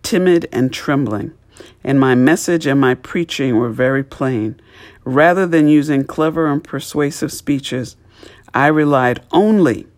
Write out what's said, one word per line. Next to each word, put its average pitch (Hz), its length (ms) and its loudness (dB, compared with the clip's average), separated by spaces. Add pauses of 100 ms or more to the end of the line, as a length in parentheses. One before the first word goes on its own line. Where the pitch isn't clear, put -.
timid 175 500 0
and 127 200 -2
trembling, 123 580 -4 (540)
and 139 160 0
my 131 160 4
message 160 500 2
and 139 140 0
my 127 140 2
preaching 135 640 -4
were 120 120 0
very 127 340 -2
plain. 127 540 -6 (480)
Rather 170 420 2
than 160 220 4
using 147 340 2
clever 160 440 -2
and 147 180 -2
persuasive 143 680 -6
speeches, 143 640 -6 (580)
I 135 140 2
relied 143 540 2 (100)
only 190 560 2 (120)